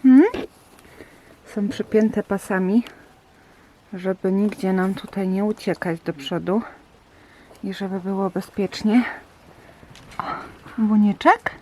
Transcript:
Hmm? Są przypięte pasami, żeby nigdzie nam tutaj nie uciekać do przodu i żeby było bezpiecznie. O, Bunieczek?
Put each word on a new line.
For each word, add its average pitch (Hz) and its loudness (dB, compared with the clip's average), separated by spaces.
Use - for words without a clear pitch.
Hmm? 262 10
Są 202 -2
przypięte 214 0
pasami, 196 0
żeby 185 -2
nigdzie 196 0
nam 190 0
tutaj 196 -6
nie 190 -2
uciekać 180 -4
do 170 -8
przodu 170 -4
i 196 -6
żeby 190 -6
było 190 -4
bezpiecznie. 214 0
O, - -8
Bunieczek? 214 2